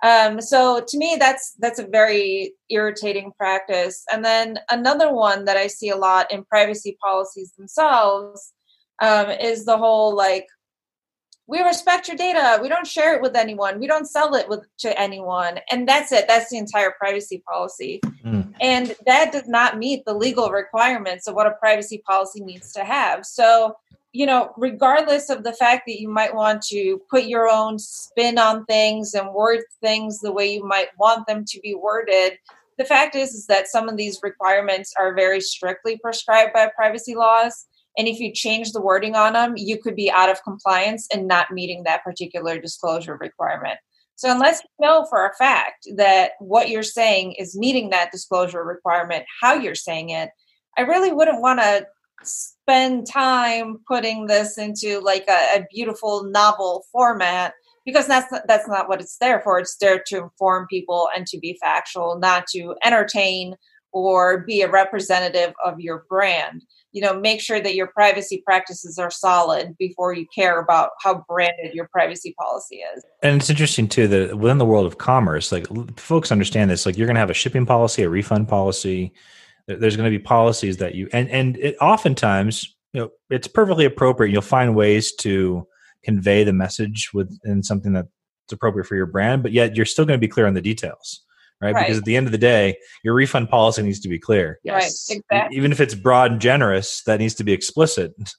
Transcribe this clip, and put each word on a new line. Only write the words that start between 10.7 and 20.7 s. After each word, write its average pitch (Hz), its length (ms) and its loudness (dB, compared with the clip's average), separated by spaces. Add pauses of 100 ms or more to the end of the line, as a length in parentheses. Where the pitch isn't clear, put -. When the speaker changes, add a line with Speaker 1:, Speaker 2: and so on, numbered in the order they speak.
Speaker 1:
"We 311 140 -4
respect 359 460 0
your 339 100 -10
data. 302 440 2
We 269 80 -6
don't 330 180 -2
share 311 280 2
it 247 60 -2
with 254 140 -2
anyone. 208 440 -2
We 269 140 -6
don't 302 140 -2 (100)
sell 302 180 0
it 226 160 -2
with, 214 120 -6 (160)
to 226 100 -6 (100)
anyone." 180 540 -4 (180)
And 247 160 -2
that's 285 240 2
it. 220 160 2
That's 226 220 2
the 240 160 -10
entire 202 360 -2
privacy 202 500 -6
policy. 180 480 -8 (260)
Speaker 2:
Mm. 208 360 -4
Speaker 1:
And 247 340 0 (100)
that 285 260 4
does 269 160 -8 (100)
not 220 200 2
meet 262 280 -4
the 214 80 -6 (120)
legal 240 240 0
requirements 202 800 -2